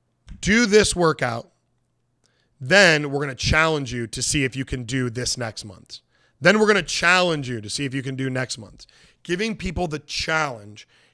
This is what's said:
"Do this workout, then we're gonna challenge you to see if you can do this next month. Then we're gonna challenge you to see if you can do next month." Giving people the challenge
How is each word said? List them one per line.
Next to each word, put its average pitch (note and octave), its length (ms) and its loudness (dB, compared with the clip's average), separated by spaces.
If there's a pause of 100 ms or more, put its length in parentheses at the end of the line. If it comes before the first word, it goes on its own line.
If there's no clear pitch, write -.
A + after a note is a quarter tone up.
(400)
"Do A3+ 240 4
this G3+ 320 4
workout, C#3+ 560 0 (1080)
then D3+ 520 4
we're C#3+ 100 -2
gonna C#3+ 140 -6
challenge D#3 580 2
you A#2+ 140 -6
to A#2+ 160 -8
see C#3+ 220 0
if C3 120 -4
you C3+ 80 -4
can B2+ 200 -8
do B2+ 260 -4
this A#2+ 260 -6
next A2+ 280 -8
month. G2 340 -18 (420)
Then F3+ 180 6
we're G#3+ 80 4
gonna G3+ 160 4
challenge E3+ 680 0
you A#2 100 -6
to G#2 80 -12
see D3 160 -6
if B2+ 80 -6
you C3 100 -6
can C3 140 -8
do C3 140 -4
next B2+ 260 -6
month." G2+ 300 -20 (360)
Giving G3+ 340 -4
people F3 320 -6
the D3+ 100 -8
challenge C3 880 -6 (260)